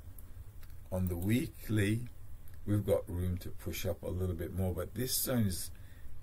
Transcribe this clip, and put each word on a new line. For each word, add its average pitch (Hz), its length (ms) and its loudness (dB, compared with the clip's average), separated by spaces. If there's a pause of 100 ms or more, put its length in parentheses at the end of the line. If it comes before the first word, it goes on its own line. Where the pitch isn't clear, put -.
(920)
On 92 160 2
the 90 100 0
weekly, 107 840 2 (640)
we've 104 200 4
got 98 240 4
room 90 300 0
to - 100 -6
push - 360 -4
up 87 180 0
a 85 60 -4
little 90 260 0
bit 80 180 -4
more, 92 200 2
but 90 200 -2
this 127 220 0
zone 120 320 4
is - 240 0 (520)